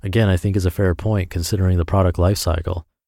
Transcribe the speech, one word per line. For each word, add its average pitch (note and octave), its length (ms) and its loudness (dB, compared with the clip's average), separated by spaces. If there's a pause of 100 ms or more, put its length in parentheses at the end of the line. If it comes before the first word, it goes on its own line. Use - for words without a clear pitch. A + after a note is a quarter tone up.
again, G2+ 280 2
I F#2 80 4
think G2+ 180 -2
is F#2 100 0
a F2+ 60 0
fair F#2 240 0
point G#2 340 -2
considering F2+ 480 0
the E2+ 60 2
product F#2 340 0
life F#2 200 2
cycle. E2 500 -4 (200)